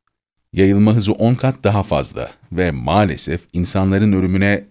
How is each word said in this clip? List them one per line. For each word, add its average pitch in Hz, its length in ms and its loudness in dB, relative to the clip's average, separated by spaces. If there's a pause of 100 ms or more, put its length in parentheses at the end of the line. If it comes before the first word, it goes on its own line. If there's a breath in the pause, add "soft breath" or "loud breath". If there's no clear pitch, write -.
(520)
Yayılma 101 420 4
hızı 104 180 0
on 117 220 2
kat 131 300 -4
daha 101 180 2
fazla 67 500 -4 (200)
ve 87 180 -2
maalesef 76 800 -2
insanların 98 600 0
ölümüne 95 580 0